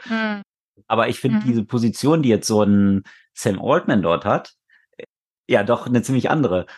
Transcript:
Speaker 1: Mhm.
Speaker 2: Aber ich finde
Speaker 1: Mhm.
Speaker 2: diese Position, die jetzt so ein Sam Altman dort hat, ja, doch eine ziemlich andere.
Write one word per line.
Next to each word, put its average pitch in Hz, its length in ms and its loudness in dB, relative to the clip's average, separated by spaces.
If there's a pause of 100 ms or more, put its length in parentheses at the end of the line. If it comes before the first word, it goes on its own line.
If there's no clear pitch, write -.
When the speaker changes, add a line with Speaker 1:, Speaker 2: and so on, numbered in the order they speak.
Speaker 1:
Mhm. 220 320 -6 (460)
Speaker 2:
Aber 113 240 0
ich 117 100 -8
finde 131 200 0
Speaker 1:
Mhm. - 60 -6
Speaker 2:
diese 117 180 0
Position, 127 580 0
die 127 80 2
jetzt 107 160 2
so 107 160 2
ein 101 400 2 (320)
Sam 98 260 -4
Altman 135 400 0
dort 82 240 0
hat, 123 300 -2 (920)
ja, 117 160 2
doch 117 220 -2
eine 120 140 2
ziemlich 127 300 -2
andere. 92 340 0 (140)